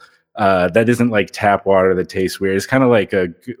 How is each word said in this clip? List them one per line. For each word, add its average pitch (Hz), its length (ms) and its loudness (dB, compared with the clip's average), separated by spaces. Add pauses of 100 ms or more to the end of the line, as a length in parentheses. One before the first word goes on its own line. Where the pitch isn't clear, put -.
(360)
uh, 95 340 0
that 110 200 2
isn't, 120 200 0
like, 104 220 -2
tap 101 360 0
water 95 260 4
that 90 160 -4
tastes 95 300 -4
weird. 98 160 -2
It's 98 100 -4
kinda 131 220 2
like 107 260 2
a 92 140 0
g-, 98 320 -14